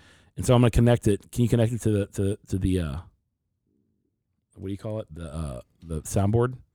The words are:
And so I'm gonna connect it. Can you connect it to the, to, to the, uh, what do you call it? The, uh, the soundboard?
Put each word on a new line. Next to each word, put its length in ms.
And 80
so 100
I'm 60
gonna 100
connect 380
it. 220
Can 140
you 40
connect 240
it 100
to 80
the, 160
to, 320
to 100
the, 220
uh, 160
what 120
do 40
you 60
call 220
it? 100
The, 140
uh, 260
the 200
soundboard? 520